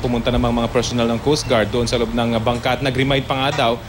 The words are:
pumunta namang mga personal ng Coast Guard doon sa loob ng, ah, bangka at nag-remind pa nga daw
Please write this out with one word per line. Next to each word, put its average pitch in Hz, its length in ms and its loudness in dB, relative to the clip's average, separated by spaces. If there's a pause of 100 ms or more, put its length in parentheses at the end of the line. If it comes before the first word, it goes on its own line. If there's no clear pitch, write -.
pumunta 120 240 0
namang 120 240 2
mga 117 160 0
personal 117 400 0
ng 117 160 0
Coast 151 240 0
Guard 110 240 2
doon 120 160 0
sa 127 80 0
loob 113 160 -2
ng, 117 240 0
ah, 110 80 0
bangka 123 320 0
at 127 80 -6
nag-remind 135 400 0
pa 135 240 -2
nga - 80 2
daw 120 160 2 (160)